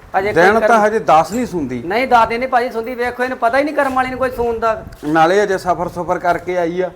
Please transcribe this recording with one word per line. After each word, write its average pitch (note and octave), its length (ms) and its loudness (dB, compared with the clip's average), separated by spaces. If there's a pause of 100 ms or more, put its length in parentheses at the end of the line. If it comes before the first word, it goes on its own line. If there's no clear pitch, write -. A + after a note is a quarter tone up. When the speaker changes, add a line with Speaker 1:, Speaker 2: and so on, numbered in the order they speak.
(180)
Speaker 1:
ਹਜੇ F#3+ 140 0
Speaker 2:
ਦਿਨ F3 200 6
Speaker 1:
ਕੋਈ A3+ 80 2
Speaker 2:
ਤਾਂ G#3+ 80 2
Speaker 1:
ਕਰਮ- A3 180 4
Speaker 2:
ਹਜੇ A3 120 0
ਦਸ D#3+ 340 2
ਨਹੀਂ A#3+ 140 -4
ਸੂੰਦੀ। C3 400 -6
Speaker 1:
ਨਹੀਂ, A3+ 220 -2
ਦਸ A3+ 200 4
ਦਿਨ A#3 100 -4
ਨਹੀਂ B3+ 100 -4
ਭਾਜੀ B3 220 0
ਸੂੰਦੀ। A3+ 240 -6
ਵੇਖੋ B3 300 -4
ਇਹਨੂੰ B3+ 140 -6
ਪਤਾ A#3 200 0
ਹੀ C#4+ 60 2
ਨਹੀਂ D4 100 -4
ਕਰਮ C4+ 200 0
ਵਾਲੀ B3+ 160 0
ਨੂੰ B3+ 80 -8
ਕੋਈ B3+ 120 -2
ਸੂਣ A#3 280 -4
ਦਾ। A3 260 -2 (200)
Speaker 2:
ਨਾਲੇ E3 380 4
ਅਜੇ F#3 160 0
ਸਫ਼ਰ F3 300 -2
ਸੁਫਰ F3 300 -4
ਕਰਕੇ F3 400 -2
ਆਈ F3 220 -2
ਆ। F3+ 160 -2